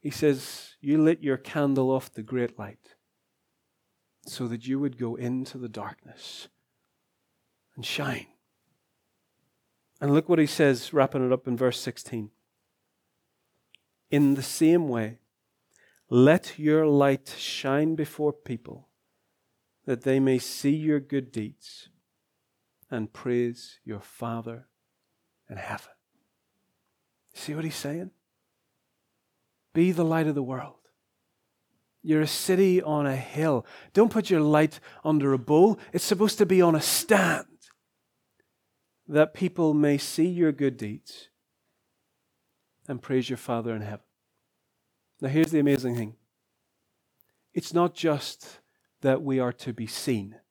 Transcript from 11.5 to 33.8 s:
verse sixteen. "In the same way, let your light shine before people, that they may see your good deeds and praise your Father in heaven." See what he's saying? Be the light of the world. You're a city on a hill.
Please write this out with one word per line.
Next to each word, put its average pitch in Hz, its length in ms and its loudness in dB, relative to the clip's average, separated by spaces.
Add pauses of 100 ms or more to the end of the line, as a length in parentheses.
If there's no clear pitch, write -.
verse 123 240 -2
sixteen. 113 520 -10 (1800)
"In 143 240 2
the 135 100 -6
same 165 460 2
way, 117 300 -6 (880)
let 139 500 4
your 151 260 4
light 139 520 2
shine 151 580 -2
before 151 380 -4
people, - 560 -14 (960)
that 123 160 -4
they 135 180 2
may 135 180 2
see 143 380 -2
your 156 240 0
good 135 320 -6
deeds - 580 -12 (1000)
and 110 220 -8
praise 120 720 -4
your 107 160 -12
Father 117 680 -12 (840)
in - 60 -16
heaven." - 380 -14 (1400)
See - 220 -10
what 160 80 -6
he's 156 100 -6
saying? 165 380 -8 (1600)
Be 175 200 2
the 170 140 0
light 160 220 0
of 151 80 -2
the 139 80 -2
world. 131 440 -10 (1160)
You're 156 180 2
a 151 60 0
city 185 520 2
on 151 280 -2
a 135 80 -2
hill. 139 500 -2 (280)